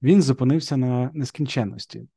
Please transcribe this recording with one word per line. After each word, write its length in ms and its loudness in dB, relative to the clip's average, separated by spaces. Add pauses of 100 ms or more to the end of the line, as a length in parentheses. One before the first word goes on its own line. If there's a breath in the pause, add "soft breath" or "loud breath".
він 200 6
зупинився 560 0
на 360 0
нескінченності. 1040 -6